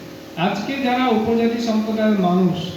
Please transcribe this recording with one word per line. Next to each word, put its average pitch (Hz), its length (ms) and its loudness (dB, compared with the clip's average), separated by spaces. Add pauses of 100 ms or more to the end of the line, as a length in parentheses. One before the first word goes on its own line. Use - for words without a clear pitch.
(360)
আজকে 262 480 -2
যারা 247 240 2
উপজাতি 226 540 2
সম্প্রদায়ের 214 560 2
মানুষ, 180 400 2 (180)